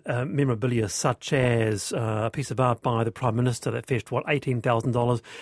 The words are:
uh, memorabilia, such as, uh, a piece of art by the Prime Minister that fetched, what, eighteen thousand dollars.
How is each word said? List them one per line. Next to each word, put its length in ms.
uh, 200
memorabilia, 640
such 420
as, 640
uh, 320
a 40
piece 220
of 80
art 220
by 240
the 80
Prime 240
Minister 340
that 140
fetched, 260
what, 160
eighteen 340
thousand 300
dollars. 300